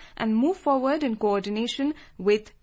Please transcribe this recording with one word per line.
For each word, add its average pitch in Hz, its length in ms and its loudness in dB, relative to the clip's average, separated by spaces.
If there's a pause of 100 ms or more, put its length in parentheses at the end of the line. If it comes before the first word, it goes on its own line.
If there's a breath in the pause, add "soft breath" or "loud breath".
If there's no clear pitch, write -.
(160 soft breath)
and 226 180 -2
move 277 220 2
forward 277 480 0
in 226 140 -2
coordination 214 800 -2 (220 soft breath)
with 208 460 0